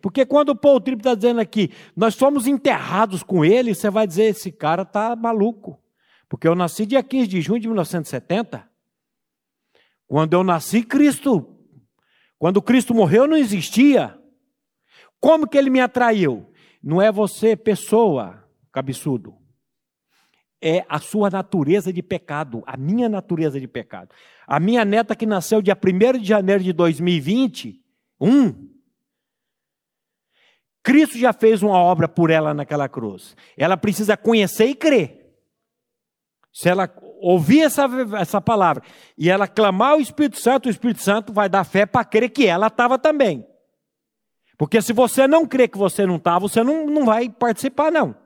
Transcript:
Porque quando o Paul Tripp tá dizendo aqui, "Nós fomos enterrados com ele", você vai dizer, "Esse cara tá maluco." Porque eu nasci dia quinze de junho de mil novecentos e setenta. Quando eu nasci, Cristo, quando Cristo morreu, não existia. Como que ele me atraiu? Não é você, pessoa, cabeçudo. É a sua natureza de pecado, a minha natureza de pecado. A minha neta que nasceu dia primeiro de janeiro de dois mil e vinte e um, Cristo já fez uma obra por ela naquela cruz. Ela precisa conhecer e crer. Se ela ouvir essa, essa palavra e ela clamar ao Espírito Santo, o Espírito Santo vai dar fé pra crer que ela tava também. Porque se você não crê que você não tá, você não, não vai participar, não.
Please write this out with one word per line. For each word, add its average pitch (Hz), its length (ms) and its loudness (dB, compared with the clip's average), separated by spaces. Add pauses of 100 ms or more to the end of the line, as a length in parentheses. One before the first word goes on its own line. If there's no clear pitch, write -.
Porque 240 240 0
quando 294 240 2
o 277 40 2
Paul 269 280 4
Tripp 254 200 -6
tá 247 120 0
dizendo 233 260 0
aqui, 220 300 -2 (260)
"Nós 220 180 0
fomos 269 320 0
enterrados 202 760 -2
com 180 200 0
ele", 220 320 2
você - 140 -4
vai 214 180 0
dizer, 185 180 0
"Esse 208 280 -4
cara 165 320 -4
tá 220 320 -6
maluco." 226 640 -4 (480)
Porque - 180 -6
eu 165 80 4
nasci 180 300 -4
dia 247 180 0
quinze 262 240 -2
de 185 140 -4
junho 185 180 -2
de 214 80 -8
mil 226 80 -4
novecentos 175 340 -4
e - 20 -16
setenta. 165 580 -8 (1400)
Quando 156 280 0
eu 185 100 2
nasci, 185 380 -2
Cristo, 269 760 -2 (840)
quando 185 220 0
Cristo 240 340 0
morreu, 214 320 4
não 320 100 2
existia. 208 800 2 (1000)
Como 311 300 2
que - 80 -2
ele 277 140 2
me 254 100 2
atraiu? 220 720 -2 (300)
Não 151 180 -2
é 214 100 4
você, 214 460 -2
pessoa, 180 880 -2 (260)
cabeçudo. 131 640 -8 (1300)
É 160 280 -2
a 151 100 -4
sua 202 320 -2
natureza 185 640 -2
de 180 100 -6
pecado, 143 640 -10
a 127 100 -16
minha 202 320 -2
natureza 165 520 -4
de 131 80 -14
pecado. 98 440 -16 (320)
A 139 140 -2
minha 220 260 0
neta 214 300 -2
que - 100 -6
nasceu 214 380 0
dia 190 140 2
primeiro 208 420 2
de 214 80 -8
janeiro 196 380 2
de 185 80 -2
dois 165 260 0
mil 175 160 0
e 160 60 0
vinte 214 460 -2
e 98 140 -18 (400)
um, 214 480 2 (2250)
Cristo 277 340 2
já 233 160 2
fez 220 300 2
uma 202 140 2
obra 175 320 2
por 170 200 0
ela 156 240 2
naquela 143 360 -6
cruz. 107 480 -12 (200)
Ela 170 200 0
precisa 208 400 -2
conhecer 220 500 2
e 277 80 -2
crer. 262 580 -2 (1200)
Se - 160 -2
ela 185 240 0 (280)
ouvir 180 400 4
essa, 285 280 2 (300)
essa 196 220 -2
palavra 180 420 0 (340)
e 156 140 0
ela 196 160 2
clamar 208 460 2
ao 302 80 4
Espírito 277 400 -4
Santo, 262 260 0
o 247 40 -2
Espírito 214 320 -4
Santo 208 300 -2
vai 202 160 0
dar 190 140 0
fé 196 240 0
pra 240 180 -2
crer 226 260 0
que 269 160 0
ela 190 220 2
tava 240 300 0
também. 254 480 0 (1120)
Porque 202 260 0
se 233 100 -4
você 254 360 2
não 311 180 4
crê 254 220 2
que 202 100 -10
você 196 260 0
não 180 140 0
tá, 170 180 0
você 208 280 0
não, 311 220 -2
não 294 180 0
vai 233 240 0
participar, 262 640 -2
não. 226 340 -2